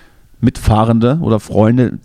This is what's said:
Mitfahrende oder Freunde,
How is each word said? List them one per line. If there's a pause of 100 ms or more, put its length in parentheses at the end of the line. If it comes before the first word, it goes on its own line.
(400)
Mitfahrende
oder
Freunde, (100)